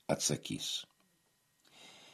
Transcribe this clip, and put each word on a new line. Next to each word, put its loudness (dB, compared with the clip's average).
atsakys. 2